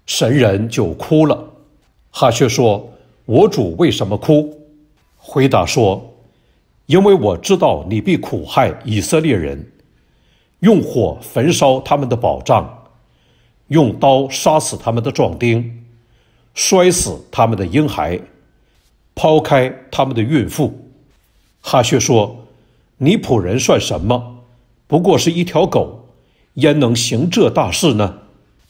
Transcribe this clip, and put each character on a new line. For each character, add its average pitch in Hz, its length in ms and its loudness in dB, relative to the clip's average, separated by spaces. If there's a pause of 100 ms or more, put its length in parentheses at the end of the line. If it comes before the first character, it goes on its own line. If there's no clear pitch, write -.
神 - 260 -2
人 110 360 2
就 98 260 -4
哭 156 320 0
了。” - 280 -2 (580)
哈 131 180 2
薛 117 200 2
说 110 440 0 (320)
：“我 151 220 4
主 95 300 -2
为 165 120 2
什 110 160 -4
么 101 120 -4
哭？” - 500 -2 (480)
回 - 320 -2
答 95 180 2
说 98 480 -2 (760)
：“因 175 140 4
为 196 120 6
我 104 240 0
知 - 180 -2
道 98 340 0
你 107 120 -2
必 175 160 0
苦 98 280 -8
害 90 380 -2
以 107 160 -4
色 156 220 0
列 160 120 0
人， 73 380 -6 (880)
用 190 240 4
火 95 380 -2
焚 131 300 -2
烧 131 280 2
他 - 160 -2
们 139 140 -2
的 117 80 -2
保 76 240 -4
障， - 480 -2 (800)
用 139 280 2
刀 135 300 2
杀 156 320 0
死 - 160 -6
他 - 160 -6
们 117 100 -2
的 117 80 -4
壮 92 300 -2
丁， 117 460 -4 (680)
摔 180 380 2
死 101 260 -4 (140)
他 117 160 2
们 113 100 -2
的 98 80 -4
婴 135 220 0
孩， 80 320 -6 (960)
抛 156 240 4
开 131 340 2 (160)
他 - 140 -2
们 131 100 -4
的 113 80 -2
孕 117 280 0
妇。” - 420 -6 (680)
哈 135 200 0
薛 123 160 2
说 110 500 -2 (500)
：“你 165 200 2
仆 120 220 -2
人 92 200 -2
算 139 200 2
什 95 220 -4
么？ 120 420 -4 (440)
不 151 120 2
过 175 180 2
是 170 140 0
一 170 120 -2
条 175 220 0
狗， - 440 -4 (460)
焉 147 240 2
能 117 140 2
行 123 360 -2
这 170 200 2
大 - 220 -2
事 151 220 0
呢？” 104 260 -2 (500)